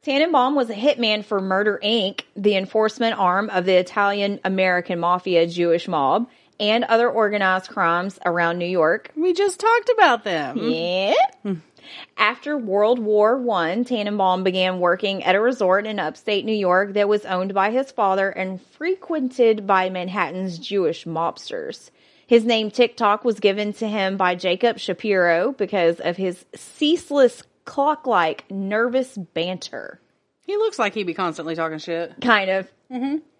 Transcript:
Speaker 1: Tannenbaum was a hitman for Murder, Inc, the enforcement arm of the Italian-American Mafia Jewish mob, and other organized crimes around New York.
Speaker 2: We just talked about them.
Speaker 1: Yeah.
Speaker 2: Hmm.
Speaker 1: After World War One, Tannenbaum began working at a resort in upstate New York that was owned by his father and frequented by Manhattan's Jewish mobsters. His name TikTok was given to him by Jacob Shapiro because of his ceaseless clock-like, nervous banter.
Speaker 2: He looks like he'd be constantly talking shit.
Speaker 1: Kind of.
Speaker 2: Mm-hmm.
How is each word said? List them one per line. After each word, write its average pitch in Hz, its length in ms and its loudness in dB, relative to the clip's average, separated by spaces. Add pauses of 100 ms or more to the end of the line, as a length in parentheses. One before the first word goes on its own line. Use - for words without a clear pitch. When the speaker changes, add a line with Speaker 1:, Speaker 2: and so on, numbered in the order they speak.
Speaker 1:
Tannenbaum 285 520 2
was 247 140 0
a 226 60 -8
hitman 220 480 0
for 202 160 -2
Murder, 196 420 0
Inc, 208 400 -2 (140)
the 202 200 2
enforcement 214 640 0
arm 196 320 0
of 185 160 -2
the 185 120 4
Italian-American 190 1200 0
Mafia 175 480 2
Jewish 170 400 0
mob, 165 420 0 (300)
and 220 240 0
other 233 260 2
organized 202 600 0
crimes 180 560 -2
around 170 340 0
New 175 80 -4
York. 180 480 0
Speaker 2:
We 339 180 0
just 381 280 0
talked 453 280 2
about 339 360 4
them. 160 320 -2
Speaker 1:
Yeah. 185 560 -2 (300)
Speaker 2:
Hmm. 202 100 -4 (640)
Speaker 1:
After 247 400 -2
World 214 420 2
War 214 380 2
One, 214 480 0
Tannenbaum 202 580 0
began 185 380 0
working 185 420 0
at 185 120 2
a 202 60 2
resort 208 460 2
in 208 120 -6
upstate 185 460 -4
New 220 80 -2
York 196 400 2
that 202 160 2
was 208 160 0
owned 185 280 -4
by 196 180 2
his 269 200 -2
father 196 380 0
and 190 320 -8 (160)
frequented 254 880 0
by 190 240 2
Manhattan's 185 680 -6
Jewish 175 460 -2
mobsters. 160 840 -8 (380)
His 233 180 6
name 220 260 0
TikTok 226 540 0
was 214 140 0
given 208 340 0
to 220 140 -6
him 196 300 -2
by 180 180 2
Jacob 190 440 0
Shapiro 185 720 0
because 180 480 0
of 175 180 -4
his 185 260 -4 (120)
ceaseless 285 880 0 (220)
clock-like, 262 840 0
nervous 226 680 -2
banter. - 840 -8 (460)
Speaker 2:
He 403 120 -4
looks 440 220 -2
like 202 140 0
he'd 208 120 -4
be 170 80 -4
constantly 165 420 -6
talking 160 240 -4
shit. 170 420 -8
Speaker 1:
Kind 208 280 2
of. 190 180 -2 (240)
Speaker 2:
Mm-hmm. 269 260 -4 (220)